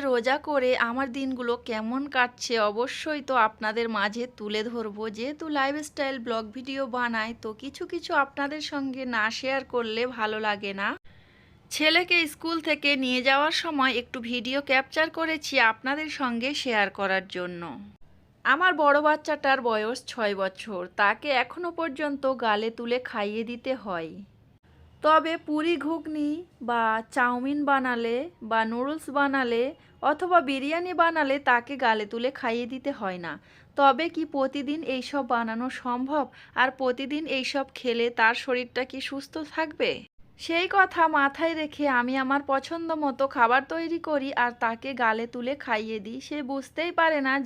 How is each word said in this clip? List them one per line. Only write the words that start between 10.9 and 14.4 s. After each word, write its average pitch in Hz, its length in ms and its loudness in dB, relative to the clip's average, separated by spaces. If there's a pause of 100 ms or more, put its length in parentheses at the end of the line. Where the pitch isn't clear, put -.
ছেলেকে 349 460 4 (160)
স্কুল 330 240 -4 (100)
থেকে 294 220 0 (140)
নিয়ে 254 260 0
যাওয়ার 294 340 4
সময় 269 380 2
একটু 240 160 -12 (140)
ভিডিও 247 280 -2 (100)